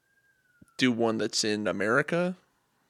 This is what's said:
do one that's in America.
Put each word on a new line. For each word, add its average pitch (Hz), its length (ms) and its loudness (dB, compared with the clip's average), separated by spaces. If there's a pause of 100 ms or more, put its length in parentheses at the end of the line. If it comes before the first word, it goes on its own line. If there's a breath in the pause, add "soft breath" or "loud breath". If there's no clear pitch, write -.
(760)
do 127 160 2
one 113 260 0
that's 107 260 -2
in 104 220 -2
America. 139 720 0 (540)